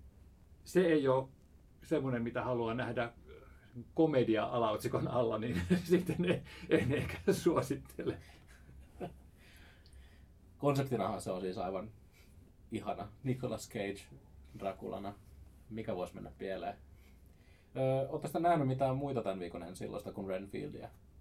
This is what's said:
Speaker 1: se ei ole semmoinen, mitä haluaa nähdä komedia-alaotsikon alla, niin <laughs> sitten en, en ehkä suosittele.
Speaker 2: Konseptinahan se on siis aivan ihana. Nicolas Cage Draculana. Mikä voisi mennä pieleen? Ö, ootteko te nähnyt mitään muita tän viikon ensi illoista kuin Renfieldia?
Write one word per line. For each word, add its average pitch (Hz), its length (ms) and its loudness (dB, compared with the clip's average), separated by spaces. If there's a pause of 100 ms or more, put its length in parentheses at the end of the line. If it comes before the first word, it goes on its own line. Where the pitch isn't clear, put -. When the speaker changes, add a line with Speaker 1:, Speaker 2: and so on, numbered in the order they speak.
(640)
Speaker 1:
se - 160 4
ei 156 280 6
ole 131 200 4 (540)
semmoinen, 131 400 0
mitä 117 220 -2
haluaa 117 300 0
nähdä 117 380 -2 (840)
komedia-alaotsikon 117 1120 4
alla, 113 300 2
niin 143 220 0 (140)
<laughs> 180 100 2
sitten 175 320 4 (140)
en, - 120 2 (260)
en - 240 4
ehkä - 260 0 (140)
suosittele. - 840 0 (2500)
Speaker 2:
Konseptinahan 123 640 2
se 104 100 -4
on 92 100 -2
siis 92 180 -2
aivan 95 320 -4 (840)
ihana. 110 360 -6 (140)
Nicolas 127 480 -4
Cage 101 300 -4 (580)
Draculana. 98 560 -6 (560)
Mikä 110 260 -4
voisi 92 180 -6
mennä 101 240 -12
pieleen? 95 360 -4 (1040)
Ö, 131 320 2
ootteko 156 240 -4
te 180 80 -2
nähnyt 165 280 6
mitään 131 280 2
muita 139 260 -2
tän 95 160 -2
viikon 87 240 -8
ensi 90 220 -10
illoista - 280 -8
kuin 98 160 -8
Renfieldia? 98 600 -6 (320)